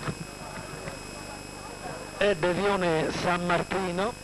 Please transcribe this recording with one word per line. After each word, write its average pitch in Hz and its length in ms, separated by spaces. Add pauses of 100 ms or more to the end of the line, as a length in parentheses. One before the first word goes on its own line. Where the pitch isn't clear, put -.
(2250)
e 202 180
Devione 175 760 (100)
San 175 240
Martino, 180 680 (100)